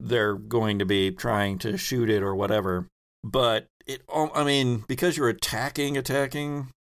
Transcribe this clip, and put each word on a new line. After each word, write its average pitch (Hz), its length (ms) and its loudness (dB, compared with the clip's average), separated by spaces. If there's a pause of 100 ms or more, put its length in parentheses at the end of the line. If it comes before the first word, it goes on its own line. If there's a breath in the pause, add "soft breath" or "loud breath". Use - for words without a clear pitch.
They're 110 340 0
going 107 460 0
to 101 60 2
be 95 260 4
trying 101 460 0
to 104 180 -4
shoot 117 340 0
it 104 120 4
or 98 120 0
whatever, 95 520 0 (380)
but 113 420 0 (200)
it, 135 160 -10 (100)
um, 156 220 0
I 147 100 0
mean, 127 440 2
because 175 280 0
you're 139 120 2
attacking, 139 680 -2
attacking, 139 720 -4 (120)